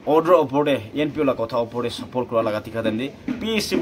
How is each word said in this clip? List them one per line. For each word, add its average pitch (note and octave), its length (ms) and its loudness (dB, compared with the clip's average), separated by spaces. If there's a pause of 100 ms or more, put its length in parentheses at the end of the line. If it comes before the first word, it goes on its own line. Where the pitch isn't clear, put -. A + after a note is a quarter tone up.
(140)
অৰ্ডাৰ D#3+ 220 6 (100)
ওপৰতে C#3 300 2 (220)
ই - 60 0
এন D3+ 100 -2
পি D3 80 -4
অ' C#3 80 2
লগা A#2 120 0
কথা A#2 240 -4
ওপৰতে A#2+ 320 -4
ছাপোৰ্ট A#2+ 320 -4
কৰা A2+ 180 2
লগা G#2+ 180 -2
ঠিকা A2 200 -8
টাইম G#2+ 160 0
দি C#3 60 -4 (340)
বেছি G#3+ 400 -2